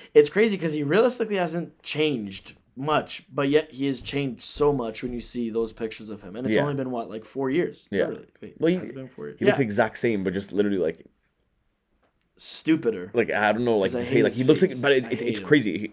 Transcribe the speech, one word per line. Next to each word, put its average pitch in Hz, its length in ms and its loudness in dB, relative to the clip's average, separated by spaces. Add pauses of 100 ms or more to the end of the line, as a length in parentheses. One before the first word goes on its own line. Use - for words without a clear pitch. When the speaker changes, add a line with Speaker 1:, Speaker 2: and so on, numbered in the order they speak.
(140)
Speaker 1:
It's 147 160 8
crazy 208 260 2
'cause 160 180 -4
he 151 100 -4
realistically 214 540 0
hasn't 170 440 -6
changed 120 720 -4 (220)
much, 147 480 -2 (100)
but 143 160 0
yet 151 220 2
he 131 160 -4
has 131 140 -4
changed 135 420 -6
so 147 280 0
much 117 300 -4
when 123 120 -6
you 120 60 -8
see 117 300 -6
those 113 240 -2
pictures 110 380 -10
of 101 100 -12
him. 95 140 -16
And 123 100 -6
it's 110 100 2
Speaker 2:
Yeah. - 60 6
Speaker 1:
only 143 140 -2
been, 131 160 -4
what, 113 180 -6
like, 107 160 -10
four 135 240 -4
years? - 400 -2
Speaker 2:
Yeah. 98 160 2
Speaker 1:
Literally. - 220 -8 (120)
Wait, 101 200 -18
Speaker 2:
Well, 165 120 4
he, 185 60 2
Speaker 1:
has - 140 -10
it - 40 -16
been 131 120 -14
four - 220 -16
years? - 100 -16
Speaker 2:
he - 60 -2
looks 196 100 6
Speaker 1:
Yeah. 139 80 2
Speaker 2:
the - 0 -
exact 110 340 0
same, 110 260 0
but 92 100 0
just 98 180 -6
literally, 101 260 2
like, 80 300 -2 (1300)
Speaker 1:
stupider. 113 760 -2
Speaker 2:
like, 113 180 2
I 104 200 4
don't 113 140 -2
know, 117 120 4
like, 95 140 2
Speaker 1:
'Cause - 40 -4
I 120 60 -4
Speaker 2:
to 123 40 -6
say, - 100 0
Speaker 1:
hate - 80 6
Speaker 2:
like, 101 100 4
Speaker 1:
his 113 40 -6
Speaker 2:
he 127 60 0
looks 147 180 6
like, 185 100 4
Speaker 1:
face. 127 100 -8
Speaker 2:
but 139 100 4
it, 131 160 2
Speaker 1:
I - 40 -12
Speaker 2:
it's, 117 100 -2
Speaker 1:
hate 120 80 -2
Speaker 2:
it's 107 100 -4
Speaker 1:
him. 95 60 -10
Speaker 2:
crazy. 107 340 4
He, 104 140 -8